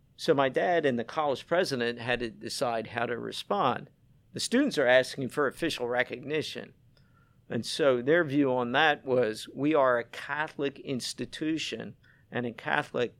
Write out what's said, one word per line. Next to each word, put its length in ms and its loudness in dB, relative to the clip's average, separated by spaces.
So 160 2
my 160 4
dad 380 2
and 120 2
the 60 -2
college 420 -2
president 520 0
had 220 -2
to 100 -4
decide 580 -4
how 160 -2
to 140 -4
respond. 720 -2
The 80 -8
students 380 0
are 80 4
asking 420 4
for 180 0
official 420 -4
recognition. 840 -4
And 160 -4
so 340 4
their 240 4
view 280 2
on 200 -2
that 320 2
was, 500 0
"We 200 0
are 240 6
a 60 -4
Catholic 760 -6
institution, 1160 -6
and 160 -4
in 80 -6
Catholic 640 -2